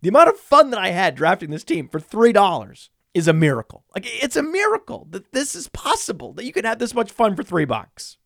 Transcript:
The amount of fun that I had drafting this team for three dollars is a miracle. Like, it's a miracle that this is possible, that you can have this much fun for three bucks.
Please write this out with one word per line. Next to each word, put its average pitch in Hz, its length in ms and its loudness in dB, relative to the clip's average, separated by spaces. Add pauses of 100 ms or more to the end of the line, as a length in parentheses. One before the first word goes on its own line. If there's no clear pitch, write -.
The 160 60 0
amount 269 200 8
of 466 80 0
fun 285 340 4
that 226 100 -6
I 185 100 0
had 175 240 0
drafting 160 360 0
this 151 140 -10
team 165 240 -6
for 156 120 -8
three 226 320 2
dollars 180 580 0 (240)
is 170 140 2
a 170 40 6
miracle. 151 520 0 (100)
Like, 196 120 -10
it's 240 300 -6
a 294 60 -2
miracle 403 680 -4
that 180 220 -16
this - 220 -4
is - 140 -14
possible, - 680 -6
that 190 100 -12
you 247 80 -10
can - 120 -4
have 226 140 -4
this 233 160 -6
much 226 180 -4
fun 214 240 0
for 277 60 -8
three 165 220 -2
bucks. - 600 -10